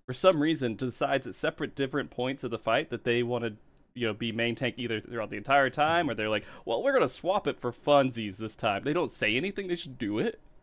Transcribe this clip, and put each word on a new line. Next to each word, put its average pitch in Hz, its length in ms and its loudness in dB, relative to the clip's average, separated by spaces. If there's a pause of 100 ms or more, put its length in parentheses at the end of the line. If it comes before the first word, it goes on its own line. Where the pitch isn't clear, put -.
for 127 60 -6
some 175 300 6
reason, 139 320 0
decides 131 540 -2
at 92 80 -8
separate 117 400 -4
different 139 340 -2
points 131 320 -4
of 123 80 -4
the 110 80 -2
fight 127 320 0
that 117 140 -6
they 120 180 4
wanna, 117 300 -2 (420)
you 117 140 0
know, 107 60 0
be 113 180 -4
main 117 240 0
tank 123 200 -2
either 113 240 -4
throughout 107 300 -6
the 107 60 -8
entire 135 340 4
time, 156 400 2
or 117 40 -4
they're 107 140 -2
like, 107 160 0 (200)
"Well, 117 180 -2
we're 277 100 2
gonna 208 160 4
swap - 380 -2
it 135 140 -2
for 123 120 -4
funsies 117 680 2
this 110 180 -8
time." 101 260 0
They 143 100 0
don't 156 180 0
say 107 260 0
anything, 196 320 -4
they 175 80 -2
just 131 220 -10
do 104 200 -2
it. 180 260 -2
<laughs> - 60 -20 (120)